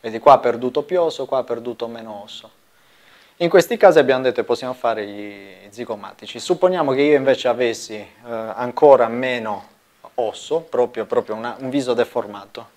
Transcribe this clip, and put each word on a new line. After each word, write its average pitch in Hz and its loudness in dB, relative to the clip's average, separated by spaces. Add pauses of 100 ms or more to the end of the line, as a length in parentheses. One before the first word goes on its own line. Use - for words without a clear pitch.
Vedi 113 -8
qua 143 8
ha 131 8
perduto 123 -2
più 180 -2
osso, 156 -2
qua 135 -2
ha 123 -2
perduto 117 -8
meno 113 -12
osso. - -20 (880)
In 175 0
questi 190 4
casi 185 8
abbiamo 131 2
detto 127 0
che 117 -4
possiamo 127 -4
fare 113 -4
gli 101 -16
zigomatici. 104 -12
Supponiamo 180 0
che 131 0
io 147 4
invece 131 2
avessi, 117 -2
eh, 104 -14 (160)
ancora 120 4
meno 117 -6 (460)
osso, 127 -4
proprio, 120 -4
proprio 117 -2
una, 113 -10
un 135 -10
viso 127 -2
deformato 107 -6